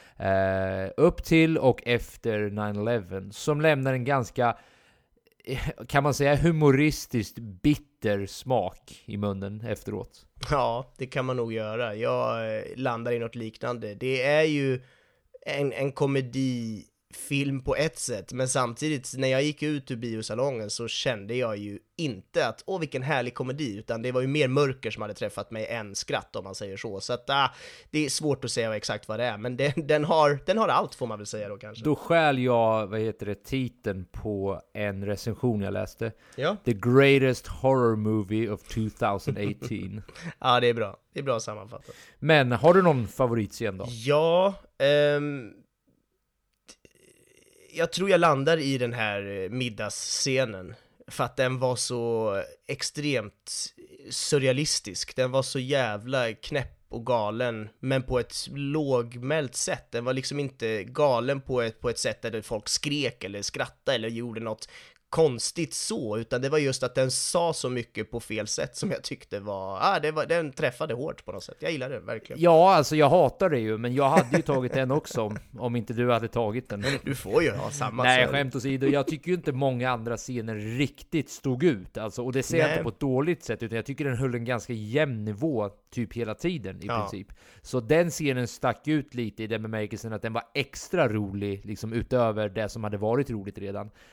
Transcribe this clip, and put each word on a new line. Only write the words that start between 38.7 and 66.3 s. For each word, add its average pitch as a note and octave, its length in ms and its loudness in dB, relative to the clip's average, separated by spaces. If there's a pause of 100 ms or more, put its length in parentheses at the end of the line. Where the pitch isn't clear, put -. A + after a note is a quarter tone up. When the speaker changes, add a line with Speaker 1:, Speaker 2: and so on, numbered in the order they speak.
Speaker 1:
thousand G2+ 400 -2
eighteen. G2+ 640 -6 (180)
Speaker 2:
<laughs> E3+ 200 -12
Ja, B2 200 4
det B2 60 4
är A#2 80 4
bra. G#2 220 -4 (180)
Det - 60 -6
är C#3 40 -8
bra A#2+ 160 0
sammanfattat. G#2+ 540 -14 (240)
Speaker 1:
Men C#3 340 6
har C3+ 220 8
du F#3+ 80 8
någon C3+ 260 4
favoritscen A2+ 720 -2
då? F#2+ 100 -8
Speaker 2:
Ja, D#3 680 2 (240)
ehm, D3 720 2 (2250)
jag E3 200 -2
tror G3 180 0
jag F3+ 100 8
landar D#3+ 360 6
i C3+ 220 0
den B2 140 0
här, G2+ 520 -2
eh, F#2 60 -6
middagsscenen. A2+ 1200 -2 (340)
För - 160 -4
att - 120 -6
den B2+ 220 2
var B2+ 180 2
så A2+ 600 0 (300)
extremt - 1080 -6 (360)
surrealistisk. C3 1040 0
Den B2+ 140 0
var C3 120 2
så C3+ 160 -4
jävla B2 760 0
knäpp - 420 -6 (140)
och A#2 180 -10
galen, A2+ 600 0 (120)
men C3 220 0
på B2+ 160 0
ett A#2 160 -4 (160)
lågmält C#3 1040 -2
sätt. - 360 -4
Den A#2+ 140 -4
var B2+ 80 0
liksom C3 280 -4
inte A2+ 440 -4
galen C3+ 560 2
på B2+ 220 -2
ett, A2+ 180 -4
på B2+ 100 -2
ett A2+ 80 -4
sätt A2+ 240 -4
där A2+ 200 -6
folk - 260 -6
skrek C#3+ 560 -2
eller G2+ 180 -8
skrattade - 520 -4
eller A2+ 140 -2
gjorde A#2 320 -8
något A2+ 280 -8 (420)
konstigt C#3+ 640 0
så, A#2+ 440 -4
utan B2 240 -2